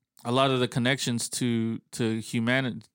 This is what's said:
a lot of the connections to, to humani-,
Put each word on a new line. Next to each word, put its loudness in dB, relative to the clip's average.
a -4
lot 4
of 2
the 2
connections 0
to, -2
to 0
humani-, 0